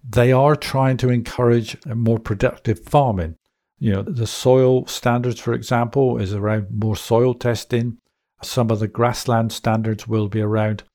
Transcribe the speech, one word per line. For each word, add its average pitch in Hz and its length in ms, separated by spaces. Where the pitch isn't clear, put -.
they 123 240
are 139 240
trying 131 420
to 127 120
encourage 120 760
a 117 100
more 113 240
productive - 640
farming. 98 520
You 107 140
know, 98 100
the 120 240
soil 127 580
standards, 120 540
for 117 140
example, 120 640
is 101 160
around 107 380
more 107 240
soil 123 380
testing. 120 640
Some 117 280
of 110 80
the 107 80
grassland 117 640
standards 110 560
will 110 200
be 107 140
around 107 420